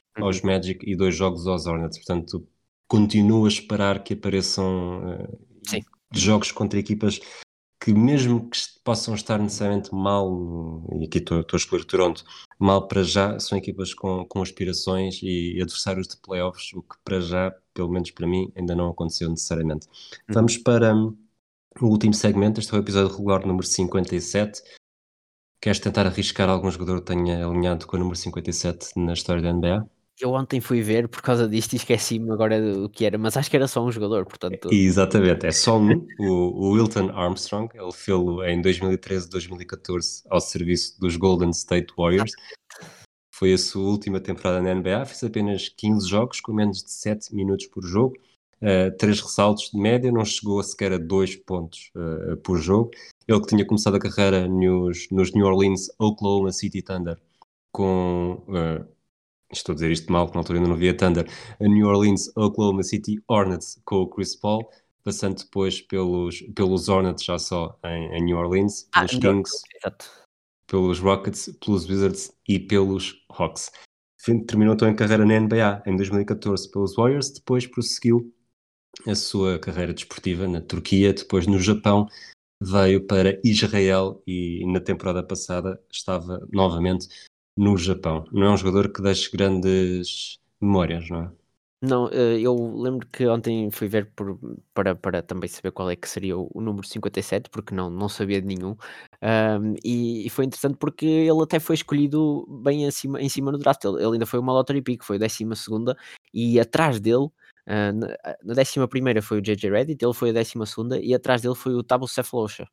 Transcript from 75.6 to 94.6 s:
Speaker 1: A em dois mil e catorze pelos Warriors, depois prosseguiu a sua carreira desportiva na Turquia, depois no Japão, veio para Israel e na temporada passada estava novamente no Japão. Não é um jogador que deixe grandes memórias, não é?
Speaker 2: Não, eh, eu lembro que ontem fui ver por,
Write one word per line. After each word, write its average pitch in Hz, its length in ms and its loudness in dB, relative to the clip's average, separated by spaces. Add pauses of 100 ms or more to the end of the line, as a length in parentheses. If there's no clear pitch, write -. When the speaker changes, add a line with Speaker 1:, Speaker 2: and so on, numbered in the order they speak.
Speaker 1:
A 101 260 2
em 98 80 0
dois 95 160 0
mil 101 100 2
e 101 40 0
catorze 101 460 -4
pelos 98 260 -2
Warriors, 139 340 2
depois 123 360 -2
prosseguiu 120 680 0 (720)
a 107 80 0
sua 95 440 -2
carreira 85 360 -4
desportiva 92 540 -6
na 85 120 -2
Turquia, 95 520 2
depois 92 340 0
no 101 120 4
Japão, 104 500 4 (540)
veio 95 440 4
para 95 380 2
Israel 98 800 2
e 90 460 -6
na 92 80 2
temporada 90 420 -4
passada 92 580 -6 (120)
estava 90 600 -8
novamente 90 560 2 (480)
no 101 200 4
Japão. 85 560 -2
Não 101 140 4
é 101 40 6
um 101 60 6
jogador 95 360 2
que - 100 -10
deixe 95 280 0
grandes 95 1080 0 (220)
memórias, 85 500 0
não 85 120 -6
é? 90 100 -10 (500)
Speaker 2:
Não, 127 260 2
eh, 117 320 2
eu 123 140 2 (220)
lembro 127 300 -4
que - 200 -2
ontem 113 440 0
fui 104 180 -4
ver 104 280 -2
por, 98 220 -8 (340)